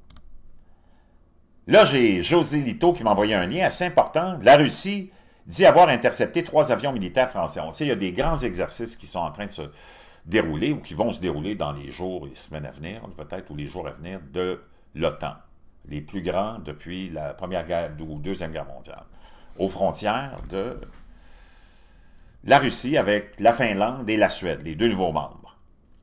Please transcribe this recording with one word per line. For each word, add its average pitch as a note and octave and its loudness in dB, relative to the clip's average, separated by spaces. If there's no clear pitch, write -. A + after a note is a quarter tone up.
Là, G#3 8
j'ai A#2+ 4
José D3+ 2
Lito C#3 2
qui E3+ -6
m'a A2 4
envoyé G#2 2
un F#2 2
lien D#3 -2
assez - 0
important. F3 0
La A#2+ 10
Russie F#3 2
dit F3 4
avoir D#3+ 10
intercepté B2+ 2
trois D3+ 2
avions B2 0
militaires A#2+ 0
français. E2+ -4
On D#2+ -8
sait, D3+ -6
il C#3+ 0
y - 2
a A2+ 0
des F#2+ -2
grands C#3+ 0
exercices A2+ -4
qui - -14
sont F2+ -8
en D#2+ -4
train G2+ -10
de - -16
se D2 -12
dérouler D3+ 0
ou C3+ -4
qui - -16
vont G2+ 0
se - -8
dérouler E2+ -4
dans D2+ -4
les C#2 -14
jours F2+ -10
et C2+ -18
semaines D2+ -12
à B1+ -12
venir, F2+ -14
peut-être, F2 -12
ou D2+ -14
les D2 -10
jours D#2+ -10
à C#2 -10
venir F2 -14
de F#2 -4
l'otan, D#2 -4
les - -10
plus G2+ -10
grands G#2+ -2
depuis F2 -12
la D2+ -10
Première F2+ -6
Guerre E2+ -4
ou D#2 -10
Deuxième E2+ -8
Guerre D#2 -8
mondiale, C2+ -18
aux F2+ -2
frontières G#2 -2
de G2 -6
la C3+ 8
Russie C3+ 0
avec G#2 0
la A#2 6
Finlande A#2 0
et A2 2
la G2+ 4
Suède, E2 -4
les D#2 -10
deux A2 2
nouveaux F#2 0
membres. - -8